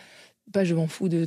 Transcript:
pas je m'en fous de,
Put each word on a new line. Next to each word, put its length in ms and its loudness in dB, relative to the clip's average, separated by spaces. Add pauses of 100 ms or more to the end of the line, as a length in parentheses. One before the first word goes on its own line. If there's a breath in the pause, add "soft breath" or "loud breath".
(520 loud breath)
pas 120 2
je 100 0
m'en 120 0
fous 240 -4
de, 160 0